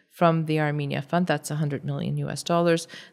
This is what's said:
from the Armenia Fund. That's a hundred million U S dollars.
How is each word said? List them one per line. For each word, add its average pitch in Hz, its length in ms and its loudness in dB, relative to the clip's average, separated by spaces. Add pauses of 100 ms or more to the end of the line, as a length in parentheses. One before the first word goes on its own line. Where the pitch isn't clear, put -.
from 165 360 4
the 156 140 0
Armenia 147 420 -2
Fund. 175 240 0
That's 147 240 -2
a 156 60 -4
hundred 147 280 -2
million 139 340 -4
U 143 120 -4
S - 140 -6
dollars. 170 440 2 (260)